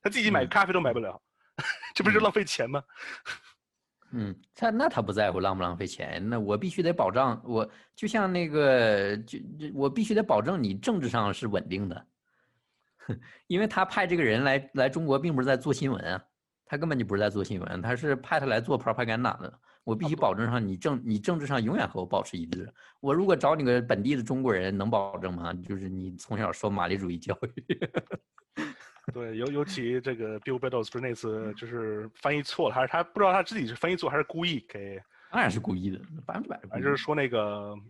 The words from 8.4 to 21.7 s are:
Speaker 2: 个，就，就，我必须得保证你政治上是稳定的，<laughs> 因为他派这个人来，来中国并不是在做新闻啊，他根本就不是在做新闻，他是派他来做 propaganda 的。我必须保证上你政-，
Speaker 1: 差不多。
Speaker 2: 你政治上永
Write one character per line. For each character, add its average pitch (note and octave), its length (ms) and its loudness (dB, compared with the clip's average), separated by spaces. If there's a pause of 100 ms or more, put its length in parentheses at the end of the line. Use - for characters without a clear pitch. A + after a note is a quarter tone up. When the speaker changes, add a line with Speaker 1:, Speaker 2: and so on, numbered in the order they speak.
Speaker 2:
个， A#2 680 4
就， - 200 -10
就， D3+ 360 -12
我 C#3 140 0
必 G#3+ 140 0
须 G#3+ 100 0
得 G#3+ 100 4
保 G#2+ 200 4
证 E3 180 0
你 G2 140 0
政 F#3 260 0
治 B2 80 -2
上 G#2 240 2
是 A#2 140 -6
稳 G2 220 -2
定 F#2+ 200 -4
的， - 180 -10 (920)
<laughs> - 480 -12
因 F3 140 0
为 A3 60 2
他 F#3+ 180 2
派 F#3+ 220 0
这 F3 100 2
个 E3 60 4
人 A#2 200 4
来， C3+ 320 2
来 C3+ 140 4
中 D#3+ 180 -2
国 C#3 120 4
并 D#3+ 160 0
不 B2+ 60 2
是 B2+ 60 2
在 C3+ 100 4
做 C3+ 160 -2
新 C3+ 200 0
闻 F#2 120 -4
啊， F#2 180 -4 (440)
他 D3 100 -6
根 D#3+ 120 -2
本 C#3 100 0
就 A2+ 60 0
不 G2+ 100 -2
是 G2+ 60 2
在 G#2+ 80 4
做 G2+ 160 0
新 F#2+ 160 -4
闻， F2+ 220 -6
他 A#2 120 0
是 C#3 220 0
派 D3 240 0
他 C#3 60 -2
来 A#2 140 4
做 A#2+ 180 0
propaganda A2+ 640 0
的。 - 200 -12 (240)
我 A2+ 100 -2
必 D3 140 -2
须 D#3 60 0
保 B2 200 2
证 A2+ 120 0
上 A#2+ 200 0
你 F#2+ 100 -2
政-， C#3+ 200 0
Speaker 1:
差 - 20 -4
不 B2+ 60 -8
多。 A#2 60 -4
Speaker 2:
你 G#2+ 80 2
政 E3 200 0
治 C#3+ 80 -4
上 B2+ 160 0
永 C3+ 140 0